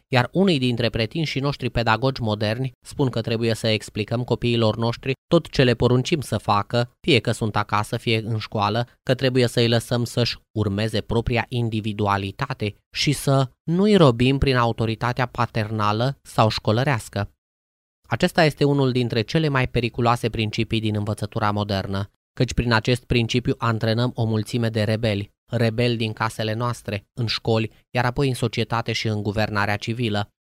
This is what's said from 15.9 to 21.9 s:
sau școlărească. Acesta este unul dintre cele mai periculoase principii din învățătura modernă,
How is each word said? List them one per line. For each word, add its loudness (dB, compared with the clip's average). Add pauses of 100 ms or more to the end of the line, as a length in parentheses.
sau 2
școlărească. -2 (760)
Acesta 2
este 2
unul 2
dintre 0
cele 0
mai 2
periculoase 0
principii -2
din -2
învățătura -2
modernă, -2 (240)